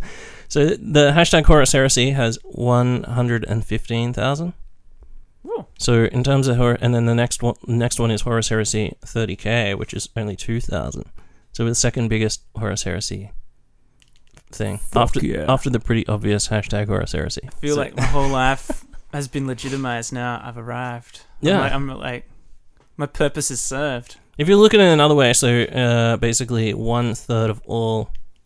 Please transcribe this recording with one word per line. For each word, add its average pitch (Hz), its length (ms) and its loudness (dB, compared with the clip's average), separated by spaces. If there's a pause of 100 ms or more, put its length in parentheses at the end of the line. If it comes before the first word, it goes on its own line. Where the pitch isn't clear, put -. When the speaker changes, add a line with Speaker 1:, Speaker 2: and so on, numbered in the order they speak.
(480)
Speaker 1:
So 147 220 2
the 147 460 4
hashtag 170 300 4
Horus 151 280 8
Heresy 135 380 4
has 120 320 0
one 123 600 0
hundred 120 420 -2
and 110 200 -2
fifteen 117 480 -4
thousand. 143 400 -2 (920)
Speaker 2:
Whoa. 427 240 -8 (120)
Speaker 1:
So 117 260 2
in 123 200 -2
terms 135 240 2
of 117 80 0
Hor-, 120 240 2
and 120 120 2
then 117 120 2
the 117 100 2
next 120 280 -2
one, 117 120 0 (120)
next 120 340 -2
one 113 100 0
is 107 100 -2
Horus 113 280 -2
Heresy 107 440 -2 (120)
thirty 110 320 -4
K, 110 380 -2
which - 180 -10
is - 240 -8
only 104 180 -6
two 117 260 -4
thousand. - 440 -6 (480)
So 120 100 -4
we're 117 80 0
the 120 40 -2
second 117 340 0
biggest 110 320 -2 (140)
Horus 104 280 -6
Heresy 95 480 -8 (1200)
thing 101 260 -8
Speaker 2:
Fuck - 260 2
Speaker 1:
after, - 220 2
Speaker 2:
yeah. - 240 -2
Speaker 1:
after 131 200 2
the 123 100 2
pretty 113 280 0
obvious 104 400 0
hashtag 104 400 -2
Horus 98 240 -2
Heresy. - 340 -6
Speaker 2:
I 127 40 -14 (100)
feel 147 160 -2
Speaker 1:
So 147 60 -2
Speaker 2:
like - 160 -6
my 127 60 -2
whole 139 260 4
life 131 560 -2 (280)
has 143 140 -6
been 139 200 -6
legitimized 127 680 -6
now. 123 300 -6
I've 120 140 -14
arrived. 120 640 -10 (200)
I'm 147 60 0
Speaker 1:
Yeah. 190 120 4
Speaker 2:
like, 135 140 0
I'm 139 140 0 (120)
like, 123 300 -10 (680)
my - 120 -4
purpose 147 440 -2
is 123 80 -8
served. 135 560 -6 (220)
Speaker 1:
If 147 100 0
you 202 100 8
look 214 160 8
at 214 60 8
it 196 80 8
another 151 280 6
way, 127 180 4
so, 120 300 2
uh, 117 540 0
basically 117 560 0
one 113 420 -2
third 113 340 -2
of 107 160 -6
all 113 440 -4 (360)